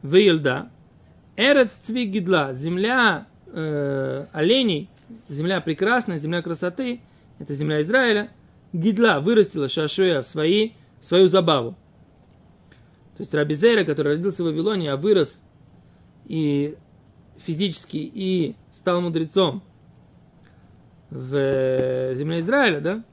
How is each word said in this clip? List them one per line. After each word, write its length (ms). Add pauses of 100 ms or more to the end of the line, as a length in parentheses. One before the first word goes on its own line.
«Вейлда», 680 (680)
«Эрец 340
Цви 360
Гидла», 480
земля, 720 (200)
э, 880
оленей, 560 (400)
земля 320
прекрасная, 560
земля 240
красоты, 600 (360)
это 160
земля 300
Израиля, 480 (420)
«Гидла», 460
вырастила 500
Шашуя 540
свои, 480 (280)
свою 280
забаву. 480 (1400)
То 40
есть 120
Раби 200
Зейра, 300
который 300
родился 300
в 40
Вавилоне, 440
а 60
вырос 460 (840)
и 500 (640)
физически, 600
и 580 (160)
стал 300
мудрецом 600 (1500)
в, 260
э, 800
земле 240
Израиля, 400
да? 340